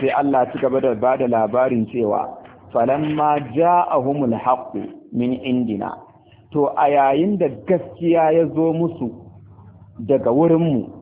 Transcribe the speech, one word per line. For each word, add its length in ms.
sai 100
Allah 420
ci 60
gaba 220
da 140
bada 340
labarin 580
cewa, 500
"Falamma 680
ja'ahumul 800
haqqu 480
min 200
indina." 500
To, 140
a 140
yayin 480
da 100
gaskiya 880
ya 180
zo 200
musu 360
daga 320
wurinmu, 580